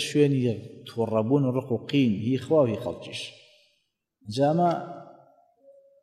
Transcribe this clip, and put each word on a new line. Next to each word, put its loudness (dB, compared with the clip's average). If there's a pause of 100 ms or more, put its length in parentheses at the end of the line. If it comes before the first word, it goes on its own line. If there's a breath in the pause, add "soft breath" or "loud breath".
شوێنی 2 (420)
تۆڕەبوون 0
و 0
ڕق -4
و -2
قین، 2 (140)
هی 0
خوا 2
و 6
هی -2
خەڵکیش. -10 (1040)
جامە 2 (1300)